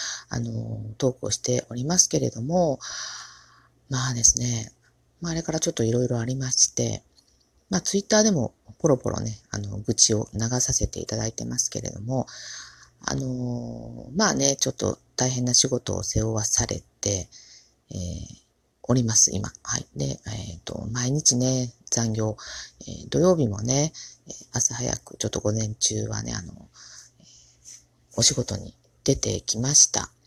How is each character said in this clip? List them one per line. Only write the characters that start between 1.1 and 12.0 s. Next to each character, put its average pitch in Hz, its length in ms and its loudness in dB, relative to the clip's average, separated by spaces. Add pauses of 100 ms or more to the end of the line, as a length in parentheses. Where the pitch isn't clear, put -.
ー - 80 -6
ク - 80 -8
を 104 40 -2
し - 80 -2
て 123 300 0
お 120 60 -10
り 120 100 -4
ま 175 140 0
す - 100 6
け 156 120 2
れ 123 100 0
ど 113 120 -8
も、 160 360 2 (1120)
ま 131 220 -2
あ 123 40 -2
で 117 80 -4
す - 160 6
ね、 117 320 0 (500)
ま 170 100 -4
あ、 - 20 0
あ - 20 0
れ 165 80 -2
か 160 100 -4
ら 160 60 2
ち - 100 0
ょ 165 40 0
っ - 20 -2
と 120 80 2
い 113 80 4
ろ 120 140 4
い 120 40 2
ろ 120 120 0
あ 113 40 0
り 127 120 -2
ま 131 160 -4
し - 240 4
て、 110 260 -2 (680)
ま 185 80 4
あ、 - 20 0
Twitter 214 420 4
で 220 80 6
も 147 240 2 (240)
ポ 160 100 4
ロ 135 100 8
ポ - 120 -2
ロ - 100 -2
ね、 110 200 -6 (100)
あ 104 80 -4
の、 101 200 -6
愚 110 160 0
痴 - 200 6
を 107 180 0
流 104 80 -4 (200)
さ - 120 0
せ - 140 0
て - 140 -4
い - 60 -6
た 110 100 -4
だ 110 100 -2
い 113 60 -4
て 117 120 -10
ま 120 140 -6
す - 100 0
け 113 120 -6
れ - 100 -6
ど - 100 -10